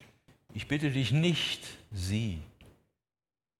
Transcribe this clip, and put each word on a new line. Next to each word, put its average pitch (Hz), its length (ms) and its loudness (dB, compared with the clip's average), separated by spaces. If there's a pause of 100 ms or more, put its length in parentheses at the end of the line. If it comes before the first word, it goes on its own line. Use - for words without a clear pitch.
(540)
"Ich - 140 -8
bitte 147 240 2
dich 123 220 2
nicht, 160 520 2 (280)
sie, 95 480 -2 (1200)